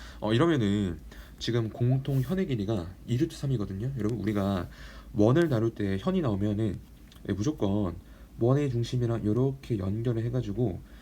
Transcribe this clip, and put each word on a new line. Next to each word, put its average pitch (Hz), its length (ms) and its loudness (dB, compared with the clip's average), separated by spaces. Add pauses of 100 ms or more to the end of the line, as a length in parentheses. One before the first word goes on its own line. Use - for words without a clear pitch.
(200)
어, 107 140 0
이러면은 104 680 4 (420)
지금 113 300 0
공통 135 500 2
현의 185 240 0
길이가 104 420 -2 (200)
이 123 100 0
루트 160 180 0
삼이거든요. 110 600 -2
여러분 107 220 0
우리가 98 500 0 (440)
원을 135 360 6
다룰 113 240 2
때 98 260 0
현이 185 220 0
나오면은, 107 580 0 (480)
예, 101 60 0
무조건 104 600 0 (440)
원의 135 300 4
중심이랑 117 560 -2
요렇게 123 540 0
연결을 113 460 -2
해가지고 113 540 -2 (220)